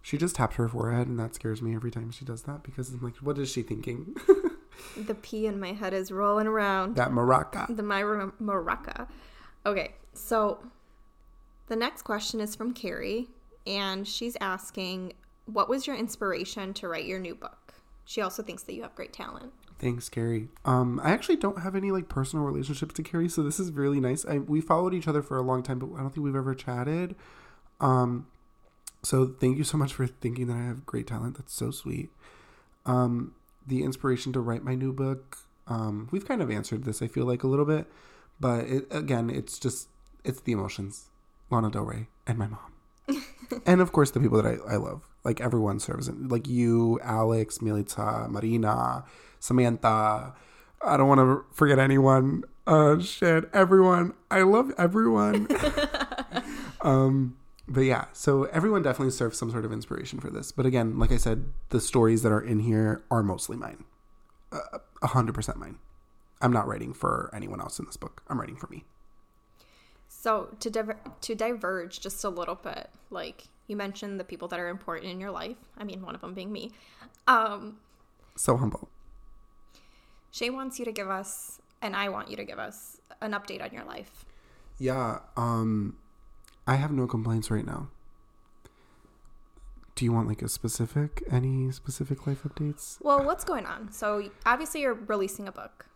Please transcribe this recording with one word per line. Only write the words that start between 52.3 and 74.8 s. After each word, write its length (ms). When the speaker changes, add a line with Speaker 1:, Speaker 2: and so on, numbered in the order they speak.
Speaker 1:
Uh, 340
shit, 540
everyone. 600
I 120
love 360
everyone. 760
<laughs> 60
Um, 540
but 140
yeah, 320
so 320
everyone 380
definitely 280
serves 260
some 140
sort 140
of 80
inspiration 460
for 100
this. 220
But 140
again, 340
like 120
I 60
said, 340
the 120
stories 400
that 100
are 80
in 200
here 500
are 140
mostly 340
mine. 260
Uh, 260
a 60
hundred 260
percent 240
mine. 220
I'm 140
not 140
writing 260
for 400
anyone 260
else 200
in 60
this 120
book. 320
I'm 100
writing 160
for 120
me. 180
Speaker 2:
So 520
to 100
diver-, 320
to 140
diverge 640
just 240
a 60
little 260
bit, 340
like, 380
you 80
mentioned 440
the 40
people 240
that 120
are 100
important 420